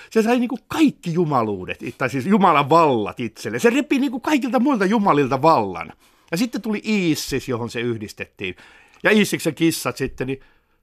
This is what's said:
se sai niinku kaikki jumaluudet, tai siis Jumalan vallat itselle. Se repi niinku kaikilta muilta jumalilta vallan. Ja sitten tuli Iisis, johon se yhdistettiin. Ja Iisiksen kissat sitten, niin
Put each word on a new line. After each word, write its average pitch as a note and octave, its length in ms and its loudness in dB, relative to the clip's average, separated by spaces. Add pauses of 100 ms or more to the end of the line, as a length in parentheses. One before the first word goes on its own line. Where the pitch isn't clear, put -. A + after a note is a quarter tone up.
se A3 120 2
sai A#3 180 2
niinku A#3+ 180 -4 (100)
kaikki C#4+ 460 0
jumaluudet, A2+ 640 -2 (180)
tai C3 120 -2
siis B2+ 160 -4
Jumalan F3 440 4
vallat C3+ 500 2
itselle. A2+ 400 -8
Se A#3 100 4
repi C#4 300 0
niinku C4 200 -4
kaikilta B3+ 400 0
muilta A#3 260 2
jumalilta D3 560 2
vallan. G2+ 520 0 (380)
Ja E3 60 -4
sitten A#3 240 -2
tuli G#3+ 240 -4
Iisis, E3+ 640 0
johon A#2 200 -4
se A#2+ 100 -8
yhdistettiin. G#2+ 760 -6 (480)
Ja F3+ 80 4
Iisiksen F3 440 2
kissat D#3 420 -2
sitten, C3 300 -6
niin C3 120 -8 (440)